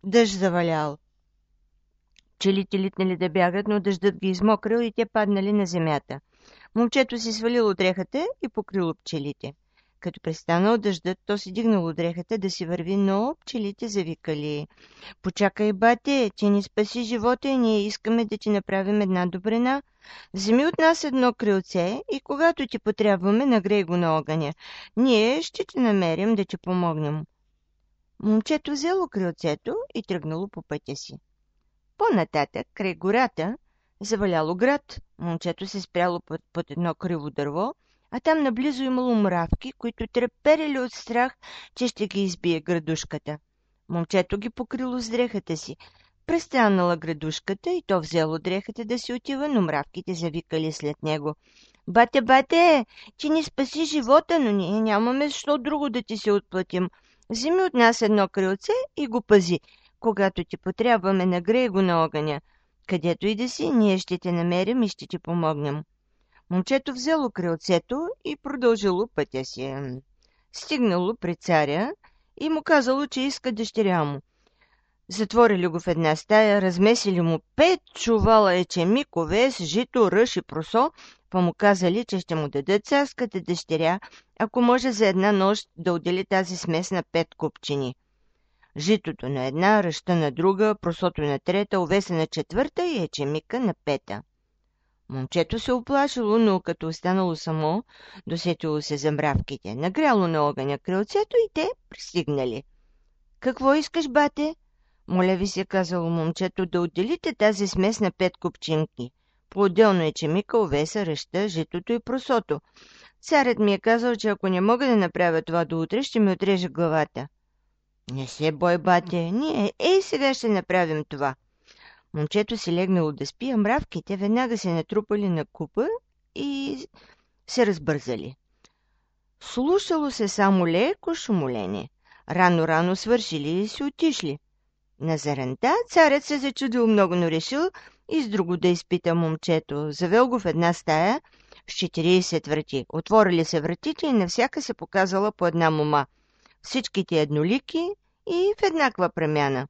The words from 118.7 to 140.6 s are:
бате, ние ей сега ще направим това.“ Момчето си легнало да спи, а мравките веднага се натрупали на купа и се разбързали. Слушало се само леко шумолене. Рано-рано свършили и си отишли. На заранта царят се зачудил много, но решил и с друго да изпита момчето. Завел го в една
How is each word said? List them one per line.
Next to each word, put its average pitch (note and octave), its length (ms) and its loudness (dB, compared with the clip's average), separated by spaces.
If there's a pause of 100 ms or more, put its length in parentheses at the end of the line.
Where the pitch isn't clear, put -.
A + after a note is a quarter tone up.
бате, F3 540 0
ние A#3+ 480 -2
ей F#4+ 220 4
сега C4+ 320 0
ще A#3 160 -2
направим F3 600 0
това.“ C#3 260 -4 (800)
Момчето G#3 440 -2
си E3+ 160 -4
легнало F3+ 380 2
да C#3+ 140 -8
спи, B3 240 -8
а B3 80 0
мравките G#3 600 -2
веднага A3+ 400 0
се F#3 160 -2
натрупали G3+ 560 -2
на D#3+ 160 -2
купа G3+ 420 -6 (480)
и C#4 420 -6 (720)
се A#3+ 180 2
разбързали. C#3+ 720 -4 (1080)
Слушало D4+ 680 0
се G#3+ 160 -2
само G3 400 4
леко C4+ 480 0
шумолене. B2+ 720 -2 (420)
Рано-рано E3+ 640 2
свършили F#3 540 -2
и F#3 180 -2
си - 160 -8
отишли. B3+ 560 -2 (600)
На D#3+ 180 -2
заранта C#3+ 560 -2 (160)
царят D4 340 4
се C#4+ 160 -4
зачудил B3+ 480 0
много, G3 280 4
но E3+ 160 2
решил C4+ 380 -2 (420)
и D#4+ 120 0
с A3+ 60 -4
друго F3+ 280 -2
да F3+ 100 2
изпита F3 480 0
момчето. D#3+ 760 -2
Завел F3+ 360 4
го A#3+ 120 0
в F#3+ 60 -8
една E3+ 280 2